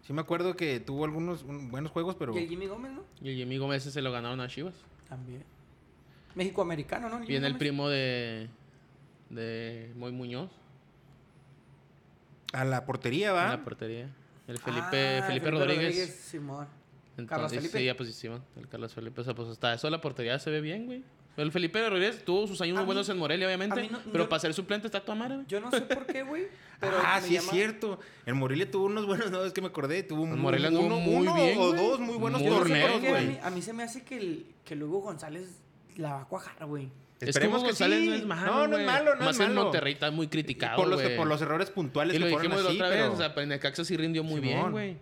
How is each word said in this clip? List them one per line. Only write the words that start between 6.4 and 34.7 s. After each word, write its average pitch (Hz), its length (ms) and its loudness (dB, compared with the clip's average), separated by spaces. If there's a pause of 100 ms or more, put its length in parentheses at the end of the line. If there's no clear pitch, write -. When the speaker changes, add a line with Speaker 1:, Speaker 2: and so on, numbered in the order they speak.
Speaker 2:
¿no? 226 100 -6
El 233 80 -10
Speaker 3:
Viene 139 100 -2
Speaker 2:
Jimmy 139 100 0
Speaker 3:
el 139 60 0
Speaker 2:
Gómez. 127 60 -6
Speaker 3:
primo 143 300 0
de, 123 600 -2 (840)
de 113 680 -8
Moy 123 160 -8
Muñoz. 127 380 -8 (2000)
Speaker 1:
A 131 120 -2
la 131 200 0
portería, 135 480 0
¿va? 180 160 2
Speaker 3:
A 247 80 0
la - 80 -10
portería. 117 440 -10 (400)
El 120 100 -8
Felipe, 120 280 -4 (100)
Speaker 2:
Ah, 135 220 2
el 127 40 0
Speaker 3:
Felipe 127 240 -2
Speaker 2:
Felipe 156 60 2
Speaker 3:
Rodríguez. 156 320 2
Speaker 2:
Rodríguez, 170 320 -2
Simón. 143 500 -12 (500)
Speaker 3:
Entonces, 117 120 -10
Speaker 2:
Carlos 120 240 -2
Felipe. 147 260 -4
Speaker 3:
sí, 127 60 0
ya, 127 120 0
pues, 120 120 -6
sí, 110 60 -12
Simón. 117 280 -10 (140)
El 123 120 -16
Carlos 113 260 -10
Felipe, 113 260 -10
o 120 40 -6
sea, 127 100 -4
pues 117 140 -8
hasta 117 260 0
eso 151 160 -2
la 165 100 -2
portería 131 380 -2
se 151 120 -6
ve 151 100 0
bien, 185 260 -6
güey. 254 180 -10 (320)
El 151 160 -2
Felipe 180 360 0
Rodríguez 196 360 0
tuvo 196 240 2
sus 180 120 -6
años 175 140 0
muy 202 60 2
Speaker 2:
A - 20 0
mí, 190 40 0
Speaker 3:
buenos 196 220 0
en 196 100 -2
Morelia, 170 280 0
obviamente. 190 320 0
Speaker 2:
a 240 40 -2
mí 214 80 -4
no, 233 100 -6 (100)
Speaker 3:
Pero 170 140 4
Speaker 2:
yo - 40 -2
Speaker 3:
para 160 120 2
ser 160 120 0
suplente 202 360 -4
está 196 120 -4
toda 214 160 -6
madre, 254 200 -4
güey. 269 100 -10
Speaker 2:
yo 202 140 -4
no 247 100 -8
sé 254 120 2
por 262 240 -2
qué, 269 180 -4
güey, 320 240 -6 (320)
pero 190 220 0
Speaker 1:
Ah, 185 200 4
Speaker 2:
me 180 60 -4
Speaker 1:
sí 175 80 6
es 170 60 0
Speaker 2:
llama 190 100 -2
Speaker 1:
cierto. 214 480 0 (260)
En 123 100 0
Morelia 139 320 0
tuvo 196 180 2
unos 208 200 0
buenos, 196 240 0
no, 185 140 0
es 180 80 -2
que 190 80 -2
me 185 80 -4
acordé, 160 340 -2
tuvo 160 240 -2
Speaker 3:
En 165 60 -2
Speaker 1:
un-, - 80 0
Speaker 3:
Morelia 139 280 4
anduvo 170 180 6
Speaker 1:
uno, 170 120 2
Speaker 3:
muy 170 160 4
Speaker 1:
uno 180 220 6
Speaker 3:
bien, 269 220 6
Speaker 1:
o 180 100 6
Speaker 3:
güey. 170 100 4 (100)
Speaker 1:
dos 254 120 2
muy 240 180 -2
buenos - 240 2
Speaker 3:
Muy 143 80 6
Speaker 1:
torneos, 160 380 6
Speaker 3:
bien, - 40 6
Speaker 2:
Porque - 160 2
a - 40 4
Speaker 1:
güey. - 160 4
Speaker 2:
mí, 135 140 -2
a 180 80 -2
mí 180 120 -4
se 214 100 -8
me 233 120 -6
hace 233 180 -12
que 262 160 -10
el, 175 280 -6 (180)
que 156 100 -10